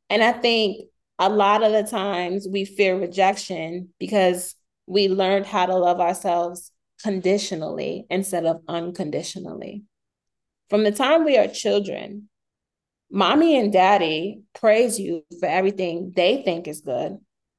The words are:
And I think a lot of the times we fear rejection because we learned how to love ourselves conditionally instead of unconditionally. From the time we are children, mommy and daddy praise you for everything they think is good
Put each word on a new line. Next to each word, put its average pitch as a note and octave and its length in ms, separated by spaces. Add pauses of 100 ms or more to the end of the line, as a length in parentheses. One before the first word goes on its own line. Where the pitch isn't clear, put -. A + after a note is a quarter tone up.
(120)
And A3 120
I A#3 80
think A3+ 460 (420)
a F#3 100
lot G#3 320
of A3 100
the G#3+ 120
times G3 640
we G3 160
fear F#3+ 320
rejection F3+ 920 (100)
because F#3 560 (320)
we G3 200
learned F#3+ 380
how F#3 220
to F#3 80
love F3 240
ourselves F3 720 (320)
conditionally F3+ 1080
instead F3+ 360
of E3 220
unconditionally. E3+ 1160 (880)
From G#3 120
the G#3 80
time D4 340
we C#4 120
are G3+ 100
children, G3+ 840 (800)
mommy C#4 460
and G#3 140
daddy F#3 680 (140)
praise A3 440
you E3+ 240 (160)
for F#3+ 80
everything F#3 680
they G3+ 280
think F3 240
is D3+ 140
good C#3 380 (400)